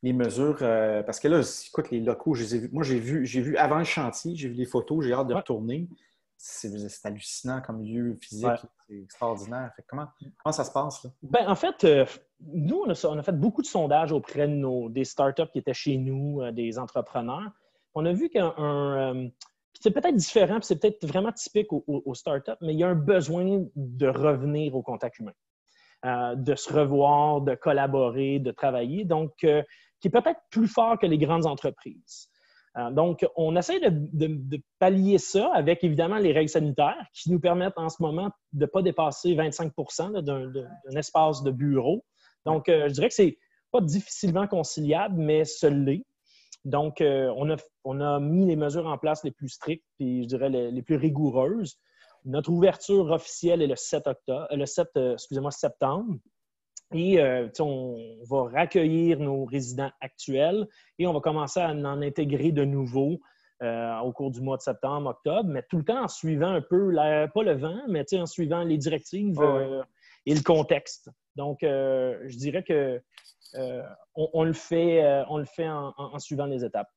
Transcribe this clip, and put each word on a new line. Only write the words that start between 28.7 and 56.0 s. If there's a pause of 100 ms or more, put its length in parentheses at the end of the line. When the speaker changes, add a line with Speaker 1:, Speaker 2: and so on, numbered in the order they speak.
Speaker 2:
donc,
euh, (380)
qui
est
peut-être (100)
plus
fort
que
les
grandes
entreprises. (480)
Euh,
donc,
on
essaie
de,
de,
de (180)
pallier
ça
avec,
évidemment,
les
règles
sanitaires
qui
nous
permettent
en
ce
moment (220)
de
pas
dépasser
vingt-cinq
pour
cent,
là,
d'un,
d'un, (160)
d'un
espace
de
bureau. (400)
Donc,
euh,
je
dirais
que
c'est (360)
pas
difficilement
conciliable,
mais
ce
l'est. (580)
Donc,
euh,
on
a, (260)
on
a
mis
les
mesures
en
place
les
plus
strictes, (140)
puis
je
dirais
les,
les
plus
rigoureuses. (460)
Notre
ouverture
officielle
est
le
sept
octobre,
euh,
le
sept,
euh,
excusez-moi,
septembre. (800)